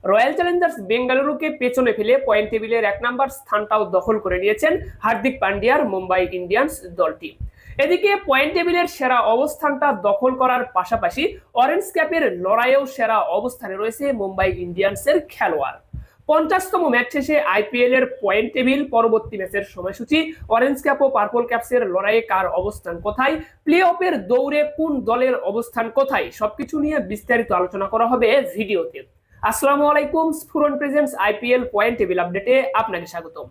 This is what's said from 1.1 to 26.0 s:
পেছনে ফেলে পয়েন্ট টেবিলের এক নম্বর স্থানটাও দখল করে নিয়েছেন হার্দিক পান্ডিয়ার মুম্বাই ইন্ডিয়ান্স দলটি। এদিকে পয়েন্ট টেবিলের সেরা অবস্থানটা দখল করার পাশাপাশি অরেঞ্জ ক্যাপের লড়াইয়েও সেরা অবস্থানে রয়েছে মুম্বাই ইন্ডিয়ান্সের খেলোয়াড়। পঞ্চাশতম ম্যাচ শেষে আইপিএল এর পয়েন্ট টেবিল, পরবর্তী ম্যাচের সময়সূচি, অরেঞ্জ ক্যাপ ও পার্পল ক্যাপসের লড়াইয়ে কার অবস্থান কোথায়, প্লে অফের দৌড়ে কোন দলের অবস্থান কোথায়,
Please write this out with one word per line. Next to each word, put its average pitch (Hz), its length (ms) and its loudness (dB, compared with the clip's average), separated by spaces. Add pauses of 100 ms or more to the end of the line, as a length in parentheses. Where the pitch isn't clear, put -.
পেছনে 247 360 2
ফেলে 220 160 2 (140)
পয়েন্ট 214 240 2
টেবিলের 226 400 0
এক 202 140 -6
নম্বর 247 220 0 (100)
স্থানটাও 214 460 0 (120)
দখল 202 280 2
করে 180 200 -2
নিয়েছেন 214 300 2 (300)
হার্দিক 220 380 0
পান্ডিয়ার 202 400 2 (120)
মুম্বাই 185 300 0 (140)
ইন্ডিয়ান্স 208 360 0 (260)
দলটি। 160 300 -2 (540)
এদিকে 359 280 2 (160)
পয়েন্ট 277 280 2
টেবিলের 349 400 2
সেরা 254 220 2 (160)
অবস্থানটা 277 540 0 (200)
দখল 247 240 4 (100)
করার 247 220 2 (140)
পাশাপাশি 180 460 -2 (380)
অরেঞ্জ 320 240 2 (100)
ক্যাপের 320 280 0 (220)
লড়াইয়েও 247 380 4 (120)
সেরা 220 220 0 (200)
অবস্থানে 214 400 -6
রয়েছে 220 280 -4 (160)
মুম্বাই 190 280 -2 (160)
ইন্ডিয়ান্সের 196 520 0 (180)
খেলোয়াড়। 180 440 -2 (520)
পঞ্চাশতম 359 520 2 (100)
ম্যাচ 240 220 2
শেষে 302 200 0 (180)
আইপিএল 240 460 2
এর 254 60 2 (160)
পয়েন্ট 208 340 0
টেবিল, 262 260 2 (120)
পরবর্তী 220 440 2
ম্যাচের 196 360 -4
সময়সূচি, 196 460 -2 (360)
অরেঞ্জ 262 300 2
ক্যাপ 269 200 0
ও - 20 2 (100)
পার্পল 214 320 0
ক্যাপসের 240 320 0 (120)
লড়াইয়ে 208 380 2
কার 190 140 2 (140)
অবস্থান 185 360 -6 (100)
কোথায়, 262 300 0 (300)
প্লে 311 120 4 (140)
অফের 359 220 0 (180)
দৌড়ে 277 300 2 (160)
কোন 311 140 0 (180)
দলের 247 260 2 (140)
অবস্থান 233 360 -4 (120)
কোথায়, 269 300 0 (120)